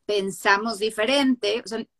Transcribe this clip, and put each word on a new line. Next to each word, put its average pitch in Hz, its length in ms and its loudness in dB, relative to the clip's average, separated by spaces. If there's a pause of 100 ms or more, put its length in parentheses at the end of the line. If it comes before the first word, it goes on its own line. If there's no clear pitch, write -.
pensamos 202 760 0
diferente. 226 840 0
O - 20 -18
sea, 226 180 -6 (140)